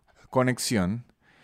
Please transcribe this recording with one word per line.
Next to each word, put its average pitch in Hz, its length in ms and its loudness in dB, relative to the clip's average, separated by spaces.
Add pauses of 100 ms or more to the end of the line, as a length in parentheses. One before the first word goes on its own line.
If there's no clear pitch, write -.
(280)
conexión, 120 760 0 (380)